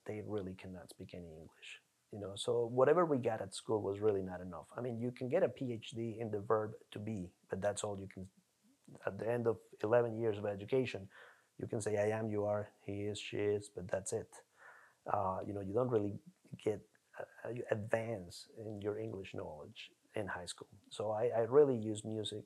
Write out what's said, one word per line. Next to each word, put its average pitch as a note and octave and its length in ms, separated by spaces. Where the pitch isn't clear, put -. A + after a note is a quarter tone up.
they G#2+ 200
really G2 300
cannot F#2 360
speak - 240
any E2+ 180
English. - 480
You G#2 80
know, G2 160
so A#2+ 300
whatever C3 380
we D3 140
got A2 220
at G2 120
school G#2+ 300
was G2 160
really G2+ 240
not F2+ 180
enough. F2 260
I B2+ 40
mean, A#2+ 200
you B2 100
can B2 180
get E3+ 140
a D3 60
P B2 240
H - 180
D A2+ 300
in A2+ 100
the G#2 80
verb G#2+ 340
to G#2+ 80
be, G#2 300
but G2 100
that's G2+ 220
all G2+ 160
you G2 140
can, F#2+ 140
at G2 120
the G#2 120
end A#2+ 160
of A2+ 120
eleven A2+ 360
years A2 200
of G#2 80
education, G#2 640
you - 80
can A2+ 140
say, G#2+ 160
"I A2 220
am, A2 120
you G#2 140
are, G#2 240
he G2+ 180
is, G#2 160
she - 200
is," G#2 360
but F2+ 140
that's - 240
it. G#2+ 160
Uh, F#2+ 340
you G#2 60
know, G2+ 80
you F#2+ 120
don't B2 160
really G#2 300
get, G#2 160
uh, - 300
you A#2+ 200
advance A2 800
in G#2+ 220
your G#2 180
English A2+ 360
knowledge E2 580
in G#2+ 120
high G#2 200
school. - 200
So G#2+ 220
I, A#2 240
I A#2+ 60
really C3 340
used G#2+ 280
music G#2+ 420